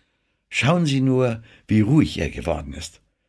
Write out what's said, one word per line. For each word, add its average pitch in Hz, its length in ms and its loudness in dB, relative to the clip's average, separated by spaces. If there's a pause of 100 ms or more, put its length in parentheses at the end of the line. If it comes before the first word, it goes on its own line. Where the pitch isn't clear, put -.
(500)
Schauen 170 360 0
Sie 135 160 0
nur, 127 420 0 (240)
wie 107 140 4
ruhig 120 360 2
er 76 120 -2
geworden 78 440 -6
ist. - 280 -16 (280)